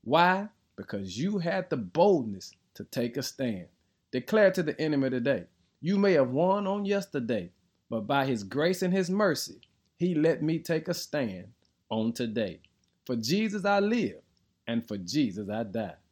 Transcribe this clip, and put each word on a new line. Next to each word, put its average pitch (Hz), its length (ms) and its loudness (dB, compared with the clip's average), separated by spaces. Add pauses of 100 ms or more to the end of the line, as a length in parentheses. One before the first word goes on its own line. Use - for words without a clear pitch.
Why? 180 460 4 (280)
Because 98 420 -8
you 196 200 0
had 180 300 -2
the 151 80 -2
boldness 120 800 2 (200)
to - 100 -14
take 120 320 -4
a 139 60 -4
stand. 104 460 -6 (420)
Declare 190 420 4
to 185 100 -2
the 151 180 -4
enemy 143 300 2
today, 123 360 0 (340)
"You 190 180 0
may 196 140 4
have 135 180 4
won 190 360 2
on 202 180 -2
yesterday, 123 680 -2 (360)
but 113 140 -4
by 139 240 2
his 113 180 -2
grace 151 380 0
and 180 100 0
his 185 180 0
mercy, 190 500 0 (360)
he 180 180 0
let 151 280 4
me 160 160 2
take 165 300 -4
a 175 60 -2
stand 104 580 -6 (380)
on 110 220 0
today. 110 480 -4 (440)
For 127 120 -4
Jesus 190 480 0
I 202 160 4
live, 208 420 0 (440)
and 117 200 -2
for 104 120 -6
Jesus 98 500 -2
I 107 140 -4
die." 104 340 -6 (160)